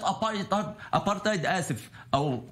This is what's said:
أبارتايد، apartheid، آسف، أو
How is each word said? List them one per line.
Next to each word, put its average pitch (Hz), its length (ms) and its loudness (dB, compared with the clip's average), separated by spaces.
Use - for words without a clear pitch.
أبارتايد، 208 600 0
apartheid، 196 520 2
آسف، 160 440 0
أو 139 380 0